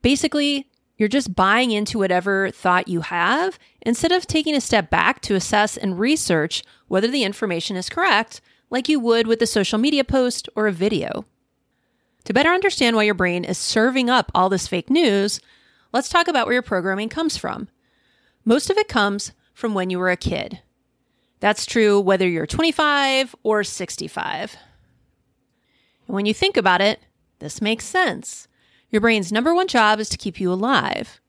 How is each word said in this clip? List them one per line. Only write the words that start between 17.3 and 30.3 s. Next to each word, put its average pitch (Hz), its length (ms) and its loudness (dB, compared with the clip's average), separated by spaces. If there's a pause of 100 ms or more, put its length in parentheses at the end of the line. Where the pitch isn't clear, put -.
from. - 320 -8 (760)
Most 247 260 2
of 392 80 2
it 427 100 0
comes 202 440 -2 (200)
from 220 220 -6
when 185 160 -2
you 180 80 -4
were 180 120 0
a 180 60 0
kid. - 440 -6 (800)
That's 208 260 -2
true 208 340 4
whether 185 280 2
you're 165 180 -2
twenty-five 285 960 0
or 214 220 0
sixty-five. - 920 -10 (1500)
And - 80 -8
when 202 120 0
you 208 80 2
think 392 220 0
about 185 240 4
it, 202 200 2 (400)
this 151 200 -10
makes 220 240 -2
sense. - 600 -4 (440)
Your 214 100 2
brain's 208 320 2
number 247 220 2
one 370 140 0
job 214 320 4
is 220 100 -6
to - 80 -6
keep 190 200 -8